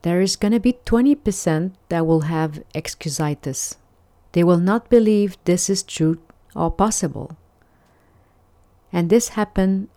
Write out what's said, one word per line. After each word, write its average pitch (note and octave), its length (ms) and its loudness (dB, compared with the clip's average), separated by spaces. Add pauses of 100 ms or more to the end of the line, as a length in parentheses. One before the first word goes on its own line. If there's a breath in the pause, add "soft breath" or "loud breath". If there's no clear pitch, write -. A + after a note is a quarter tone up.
there F3 200 0
is F#3+ 160 0
gonna G#3 240 0
be B3 240 0
twenty B3 280 2
percent F#3 600 -2 (140)
that E3 180 -2
will D#3+ 140 2
have D#3 420 -4 (100)
excusitis. D3 1000 -6 (560)
They E3+ 140 2
will F3 120 4
not G3 320 0
believe G#3+ 540 4
this F3 260 0
is G3 140 -2
true D#3+ 360 -2 (360)
or E3 160 -2
possible. - 640 -4 (1600 soft breath)
And F3 160 0
this A#3 200 4
happens F#3+ 680 -2